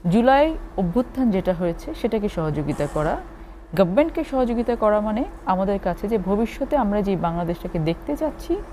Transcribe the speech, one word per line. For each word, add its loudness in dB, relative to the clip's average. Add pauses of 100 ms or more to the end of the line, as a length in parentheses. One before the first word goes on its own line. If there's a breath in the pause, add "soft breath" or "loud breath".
(100)
জুলাই 6 (200)
অভ্যুত্থান 0
যেটা 2
হয়েছে, -2
সেটাকে 0
সহযোগিতা -2
করা। 0 (580 loud breath)
গভর্নমেন্টকে 2
সহযোগিতা 0
করা 2
মানে -2 (220)
আমাদের 0
কাছে -2
যে 2
ভবিষ্যতে 0
আমরা 2
যে 2
বাংলাদেশটাকে -2
দেখতে -2
যাচ্ছি -2 (160)